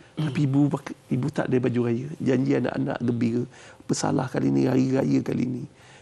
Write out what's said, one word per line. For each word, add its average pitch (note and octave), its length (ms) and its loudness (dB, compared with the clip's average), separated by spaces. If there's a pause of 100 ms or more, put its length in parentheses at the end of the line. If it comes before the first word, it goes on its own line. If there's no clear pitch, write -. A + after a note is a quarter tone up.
(180)
Tapi D3 240 -4
ibu C#3+ 280 4
pakai, - 260 -6 (140)
ibu C3 180 0
tak - 220 -2
ada B2+ 100 2
baju B2 240 0
raya. A#2+ 240 -2 (100)
Janji C3+ 380 2
anak-anak C3+ 460 -2
gembira. A#2+ 420 0 (320)
Apa - 180 -6
salah D3+ 360 0
kali C#3 200 -2
ni, C#3 140 2
hari C3 300 2
raya C#3 260 2
kali - 300 -2
ni, B2+ 140 -6 (380)